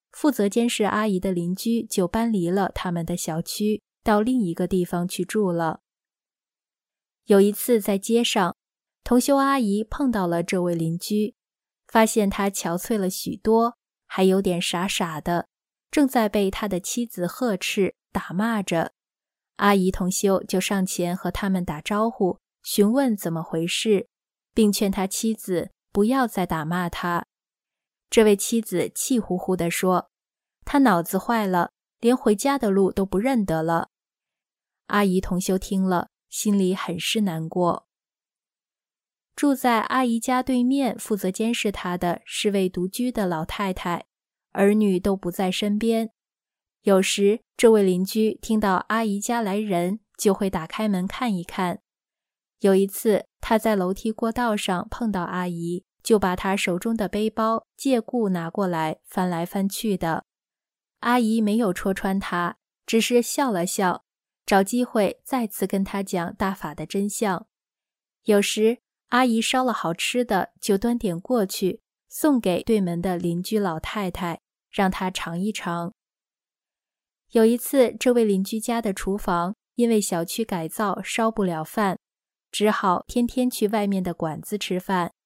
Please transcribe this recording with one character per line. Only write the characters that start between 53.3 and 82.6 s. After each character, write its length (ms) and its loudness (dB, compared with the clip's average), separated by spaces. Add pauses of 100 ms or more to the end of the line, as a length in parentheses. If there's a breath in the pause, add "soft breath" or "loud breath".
他 180 0
在 200 2
楼 160 0
梯 180 -4
过 200 -4
道 260 -2
上 320 -4
碰 220 -4
到 100 -2
阿 260 -4
姨， 380 -6 (160)
就 160 4
把 180 0
她 220 -2
手 220 -2
中 180 -2
的 100 -2
背 220 -2
包 380 -2 (100)
借 240 2
故 280 -2
拿 200 -2
过 160 -2
来， 400 -2
翻 240 -2
来 160 -2
翻 240 -2
去 260 -2
的。 300 -4 (760)
阿 180 2
姨 200 2
没 180 2
有 140 2
戳 220 -2
穿 260 -2
他， 380 -4 (300)
只 120 2
是 220 2
笑 300 -2
了 120 0
笑， 400 -2 (400)
找 200 4
机 200 0
会 400 0
再 220 -2
次 220 -4
跟 160 0
他 180 -4
讲 340 -4
大 160 -2
法 220 -8
的 140 -10
真 200 -2
相。 380 -2 (800)
有 180 4
时 380 2 (300)
阿 140 4
姨 160 0
烧 240 0
了 80 0
好 220 -4
吃 320 -2
的， 340 0
就 200 2
端 180 0
点 220 -2
过 260 0
去， 360 -4 (280)
送 300 2
给 240 0
对 180 2
门 180 -2
的 180 -2
邻 260 -2
居 160 -2
老 200 -2
太 300 -6
太， 320 -8 (300)
让 180 2
她 220 -4
尝 280 -8
一 120 -2
尝。 420 -6 (1400)
有 140 6
一 100 6
次， 420 2
这 140 2
位 140 4
邻 180 2
居 160 -4
家 220 -2
的 120 -2
厨 240 -4
房 380 -2 (200)
因 120 2
为 140 4
小 240 -2
区 180 -6
改 240 -4
造 340 -4
烧 300 -2
不 140 -2
了 180 -2
饭， 340 -2 (540)
只 180 2